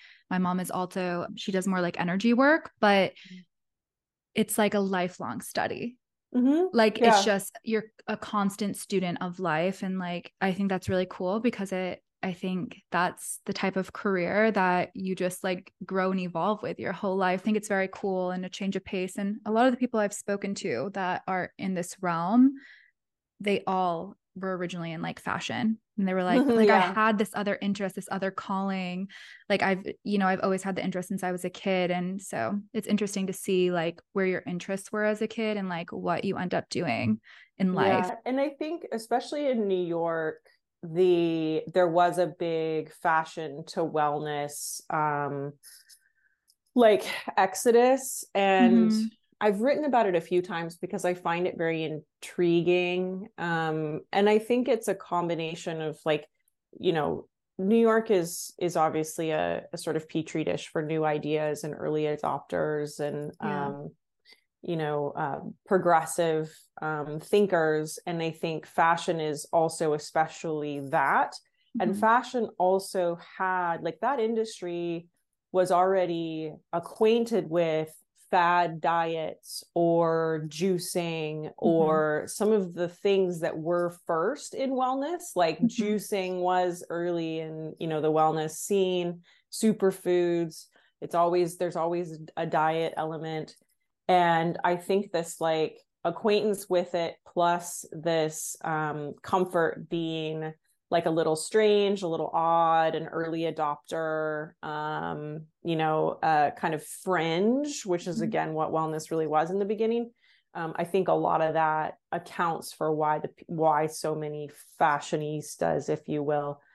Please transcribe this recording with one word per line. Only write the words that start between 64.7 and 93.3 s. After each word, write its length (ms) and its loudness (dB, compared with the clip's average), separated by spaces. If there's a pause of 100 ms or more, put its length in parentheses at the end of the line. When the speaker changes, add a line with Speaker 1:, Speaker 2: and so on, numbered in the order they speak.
Speaker 2:
know, 400 -2
uh, 240 -4 (280)
progressive, 840 2 (300)
um, 380 -6
thinkers. 880 2
And 160 -2
I 80 -2
think 340 -6
fashion 540 2
is 340 -4
also 400 2
especially 840 -4 (100)
that. 460 2 (440)
And 120 2
Speaker 1:
Mm-hmm. 80 -2
Speaker 2:
fashion 580 2
also 640 0 (180)
had, 460 -2
like, 180 -6
that 180 0
industry 880 -4 (420)
was 200 4
already 800 2 (200)
acquainted 800 2
with 420 0 (360)
fad 520 4
diets 840 -2 (100)
or 760 2
juicing 960 -2
Speaker 1:
Mm-hmm. 140 -10
Speaker 2:
or 680 4
some 240 0
of 220 2
the 160 -2
things 500 0
that 180 -2
were 380 0 (100)
first 480 -2
in 180 -2
wellness, 500 -2 (140)
like 240 2
Speaker 1:
Mm-hmm. 80 4 (160)
Speaker 2:
juicing 580 -2
was 480 2
early 500 -2
in, 400 -8
you 80 -4
know, 140 0
the 100 4
wellness 460 2
scene, 640 0 (280)
superfoods. 1160 0 (340)
It's 160 -6
always, 420 2
there's 200 -2
always 420 -2 (160)
a 100 -2
diet 520 0
element. 580 -6 (540)